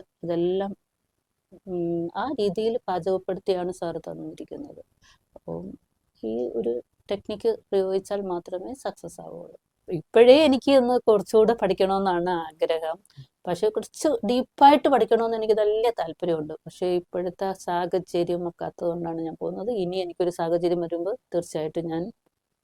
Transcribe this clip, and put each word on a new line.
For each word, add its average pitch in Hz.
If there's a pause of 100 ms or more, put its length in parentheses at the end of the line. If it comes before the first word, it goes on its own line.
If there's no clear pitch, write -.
(200)
ഇതെല്ലാം, 180 (960)
ഉം, 170 (120)
ആ 202
രീതിയിൽ 220 (120)
പാചകപ്പെടുത്തിയാണ് 185
സാർ 165
തന്നിരിക്കുന്നത്. 160 (500)
അപ്പം - (580)
ഈ 220 (200)
ഒരു 233 (340)
ടെക്നിക്ക് 202 (160)
പ്രയോഗിച്ചാൽ 196
മാത്രമേ 185
സക്സസ് 190
ആവുകയുള്ളൂ. 165 (300)
ഇപ്പോഴേ 226 (100)
എനിക്ക് 269
ഒന്ന് 247
കുറച്ചുകൂടെ 220
പഠിക്കണമെന്നാണ് 190 (100)
ആഗ്രഹം, 160 (480)
പക്ഷേ 180
കുറച്ച് 220 (180)
ഡീപ്പായിട്ട് 277
പഠിക്കണമെന്ന് 226
എനിക്ക് 220
നല്ല 214
താല്പര്യമുണ്ട്. 165
പക്ഷേ -
ഇപ്പോഴത്തെ 180 (100)
സാഹചര്യം 175
ഒക്കാത്തതുകൊണ്ടാണ് 165
ഞാൻ 165
പോകുന്നത്. 185
ഇനി 185
എനിക്കൊരു 175
സാഹചര്യം 170
വരുമ്പോൾ 170 (160)
തീർച്ചയായിട്ടും 165
ഞാൻ 165 (600)